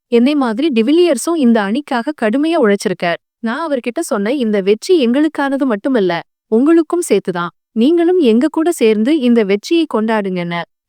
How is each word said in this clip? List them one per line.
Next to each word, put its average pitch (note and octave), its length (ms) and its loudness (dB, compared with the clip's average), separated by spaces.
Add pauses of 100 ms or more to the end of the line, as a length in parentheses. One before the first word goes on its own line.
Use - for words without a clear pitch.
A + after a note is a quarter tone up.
என்னை A#3+ 260 2
மாதிரி C4 340 -2
டிவிலியர்ஸும் D4+ 720 0
இந்த A#3 220 4
அணிக்காக A#3+ 540 -4
கடுமையா D4 440 0
உழைச்சிருக்கார். F#3+ 580 -2 (220)
நான் B3 240 -6
அவர்கிட்ட C4+ 360 -4
சொன்ன, A3 340 -4
'இந்த A3 260 -2
வெற்றி G#3 420 0
எங்களுக்கானது C#4 640 0
மட்டுமல்ல, G#3 540 -2 (300)
உங்களுக்கும் E4 560 2
சேர்த்துதான்.' F3+ 460 -2 (240)
நீங்களும் E4+ 460 2
எங்க A#3+ 260 4
கூட D#4+ 240 -2
சேர்ந்து A3 480 0
இந்த A#3+ 240 2
வெற்றியை G#3 420 0
கொண்டாடுங்கன்னு. G3 760 -4 (280)